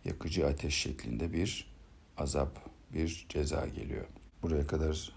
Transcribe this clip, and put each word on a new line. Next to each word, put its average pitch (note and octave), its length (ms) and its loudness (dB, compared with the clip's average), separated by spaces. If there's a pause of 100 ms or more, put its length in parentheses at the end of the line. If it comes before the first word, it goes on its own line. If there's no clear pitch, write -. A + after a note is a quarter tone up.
yakıcı E2 420 0
ateş D2 280 2
şeklinde B1 580 -2
bir F2 340 0 (500)
azap, C#2+ 520 0 (240)
bir D#2+ 360 0
ceza D2+ 380 2
geliyor. - 380 -4 (380)
Buraya D2+ 240 4
kadar D#2 500 2